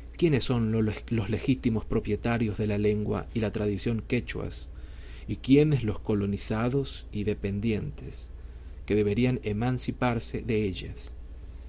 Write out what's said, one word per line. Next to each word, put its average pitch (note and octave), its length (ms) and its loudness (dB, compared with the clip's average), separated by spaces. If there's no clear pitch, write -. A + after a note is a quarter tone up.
¿quiénes D3+ 260 4
son A2+ 300 2
lo-, A2+ 80 4
los G#2+ 480 0
legítimos A2 560 2
propietarios A2+ 720 0
de G#2+ 100 0
la G#2 100 2
lengua G#2 560 2
y A2+ 60 0
la G#2 140 0
tradición G#2 520 0
quechuas? - 640 -4
¿Y G#2 80 -4
quiénes C#3+ 460 6
los G#2 160 0
colonizados A2 1120 0
y G#2 100 -2
dependientes, G2+ 1080 -2
que G2+ 100 2
deberían A2+ 480 4
emanciparse A#2 1000 0
de A2 220 2
ellas? - 500 -6